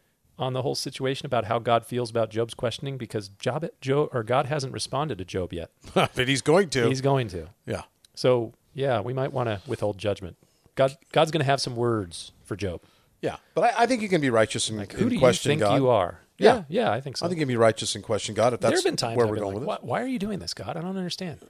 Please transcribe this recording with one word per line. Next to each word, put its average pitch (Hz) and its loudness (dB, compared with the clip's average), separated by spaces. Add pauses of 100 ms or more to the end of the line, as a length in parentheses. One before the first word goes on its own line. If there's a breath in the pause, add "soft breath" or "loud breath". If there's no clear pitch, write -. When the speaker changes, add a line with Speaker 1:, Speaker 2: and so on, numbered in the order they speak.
(380)
Speaker 1:
on 131 -2
the 127 -2
whole 139 -2
situation 135 -4
about 123 0
how 113 0
God 117 2
feels 120 -4
about 113 0
Job's 113 -2
questioning 139 -4
because 110 -6
Job, 127 -4 (160)
Job, 139 2
or 120 0
God 127 2
hasn't 123 -4
responded 123 -4
to 87 -6
Job 90 -4
yet. 85 -8 (120)
Speaker 2:
<laughs> - -20
But 131 2
he's 135 2
going 165 4
to. 120 4
Speaker 1:
He's 131 0
going 135 2
to. 90 -10 (180)
Speaker 2:
Yeah. - -4 (320)
Speaker 1:
So, 123 2 (200)
yeah, 135 0
we 120 -6
might 131 -4
wanna 117 -2
withhold 107 -2
judgment. 95 -4 (400)
God, 135 2 (160)
God's 156 4
gonna 151 0
have 135 2
some 127 -6
words 110 -2 (120)
for 110 -8
Job. 90 -6 (400 soft breath)
Speaker 2:
Yeah, 151 -6 (180)
but 180 2 (120)
I, 233 4
I 240 4
think 240 0
you 214 -4
can 175 4
be 135 4
righteous 110 2
and, 110 -6
Speaker 1:
Like, 104 -8
who - -2
Speaker 2:
and 240 4
Speaker 1:
do 247 0
you 180 2
Speaker 2:
question 127 4
Speaker 1:
think 147 2
Speaker 2:
God. 104 4
Speaker 1:
you 131 4
are? 90 2 (180)
Speaker 2:
Yeah. 202 8 (140)
Speaker 1:
Yeah, 214 0
yeah, 104 2
I 120 -2
think 135 -10
so. - -4
Speaker 2:
I - -2
think 175 -4
you 156 2
can 139 0
be 123 0
righteous 110 4
and 101 -8
question 107 -4
God 113 2
if - -6
Speaker 1:
There - 2
Speaker 2:
that's 359 2
Speaker 1:
have 359 2
been 262 -4
times 117 -2
Speaker 2:
where 117 6
Speaker 1:
I've 107 2
Speaker 2:
we're 107 -2
Speaker 1:
been 107 -2
Speaker 2:
going 98 -4
Speaker 1:
like, 131 -6
Speaker 2:
with 208 -4
it. - -20
Speaker 1:
"Why, 151 -2
why 220 -2
are 254 -4
you 254 -4
doing 196 -4
this, - -8
God? - -8
I - -8
don't 185 -6
understand." 180 -8 (120)